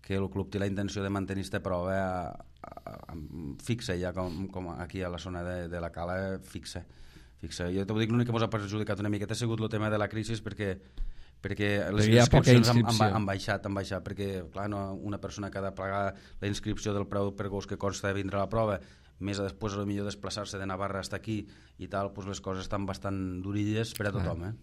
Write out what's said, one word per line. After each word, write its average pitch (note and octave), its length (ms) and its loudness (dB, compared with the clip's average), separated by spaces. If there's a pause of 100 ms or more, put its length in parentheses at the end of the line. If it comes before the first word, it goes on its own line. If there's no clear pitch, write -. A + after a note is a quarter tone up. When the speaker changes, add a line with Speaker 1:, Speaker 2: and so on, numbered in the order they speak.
Speaker 1:
que G2 100 0
el G2 140 2
club G2 240 -2
té G2+ 80 0
la G2+ 80 2
intenció G2 340 -2
de G2 60 -2
mantenir G2 340 -2
esta G2 220 -4
prova F#2 320 0
a, F#2+ 120 2 (520)
a, - 320 -14 (180)
a, E2 40 -10 (500)
fixa A#2+ 320 -2
ja F2+ 160 -2
com, F#2 400 -4
com F#2 240 -6
aquí F2 260 -6
a F2 60 -4
la F2 100 -6
zona F2 240 -6
de, F2+ 120 -4 (120)
de E2+ 140 -4
la E2+ 100 -4
cala, F#2 540 -2
fixa, - 400 -10 (560)
fixa. F2 320 -4
Jo F#2+ 120 2
t'ho G#2+ 140 2
dic, A2 140 2
l'únic A#2+ 160 4
que A2+ 60 0
mos A2+ 100 2
ha G2 80 -2
perjudicat G#2 500 -2
una G#2 80 0
miqueta G2+ 240 -2
ha A#2+ 80 -4
sigut A2+ 220 0
el G#2 80 -2
tema G#2+ 160 0
de G#2+ 80 2
la G#2 100 2
crisi, A2 380 -2
perquè, G2+ 300 -2 (680)
perquè G#2 300 0 (180)
les G#2+ 160 6
Speaker 2:
Perquè A2 80 8
hi A#2+ 80 12
ha A#2+ 80 10
poca B2 240 10
Speaker 1:
inscripcions A#2+ 160 10
han, A#2+ 80 8
han, A#2 80 8
Speaker 2:
inscripció. G#2+ 320 4
Speaker 1:
han G#2 140 2
baixat, G2 340 -2
han G2 160 0
baixat, F#2 240 -4
perquè, G2 240 -4 (240)
clar, G2 160 -4
no, G2+ 140 -2 (260)
una G2+ 120 -4
persona G2 280 -6
que F#2+ 80 -8
ha G2 80 -2
de F#2+ 120 -4
pagar G2 260 0 (380)
la G2+ 120 -2
inscripció G#2 400 -2
del G2+ 160 0
preu G2+ 260 2
per G2+ 140 -4
gos G2 160 -2
que G2 160 -6
consta G2 320 0
de G2 80 0
vindre G2 160 -2
a G2 80 2
la F#2+ 80 -8
prova, A2 240 2 (480)
més G2+ 160 -2
a G2 60 0
després, G2 260 -4
a G2+ 80 -2
lo G2+ 80 -2
millor, G2+ 160 0
desplaçar-se G2+ 560 -6
de G2 80 -4
Navarra F#2+ 320 -2
hasta F#2+ 160 -6
aquí G#2+ 220 -2 (420)
i F2+ 80 -10
tal, G2 240 -2
pues G2 160 -8
les F#2+ 160 -6
coses F#2+ 220 -4
estan G2 180 -2
bastant F#2+ 560 -4
durilles G#2 560 0
per G#2 80 -2
a G#2 80 0
Speaker 2:
Clar. G2+ 80 0
Speaker 1:
tothom, E2+ 300 -2
eh? - 120 -6